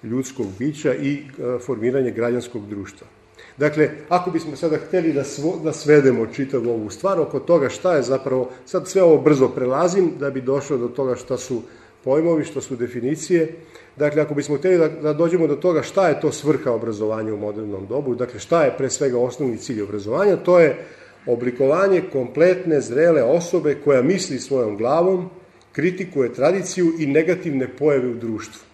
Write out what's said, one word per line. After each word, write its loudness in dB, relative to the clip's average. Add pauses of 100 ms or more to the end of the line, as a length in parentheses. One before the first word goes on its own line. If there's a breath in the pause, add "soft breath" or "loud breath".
ljudskog -6 (120)
bića -2
i, -2
e, -6
formiranje -2
građanskog -4
društva. -12 (500 loud breath)
Dakle, 2 (180)
ako 0
bismo -4
sada -2
hteli -2
da -2
svo-, -6
da -2
svedemo 4
čitavu -4
ovu -4
stvar -2
oko -2
toga 2
šta -2
je 2
zapravo, -2 (160 loud breath)
sad -4
sve 2
ovo 8
brzo 4
prelazim 0
da -2
bi -6
došao -2
do -4
toga -2
šta -6
su -6 (420 loud breath)
pojmovi, 2
šta -8
su -8
definicije. -2 (420 loud breath)
Dakle, 2
ako -2
bismo -2
hteli 2
da, 4
da -4
dođemo 2
do 0
toga 0
šta 0
je 0
to 0
svrha -2
obrazovanja -4
u -6
modernom -8
dobu, -4
dakle, -6
šta 2
je 0
pre -2
svega 0
osnovni -2
cilj -6
obrazovanja, 0
to 4
je 6 (500 loud breath)
oblikovanje 2 (100)
kompletne, 2
zrele 4
osobe 2
koja 4
misli 0
svojom -2
glavom, 0 (440 loud breath)
kritikuje -2
tradiciju 0
i -2
negativne 0
pojave 0
u -4
društvu. -10 (120)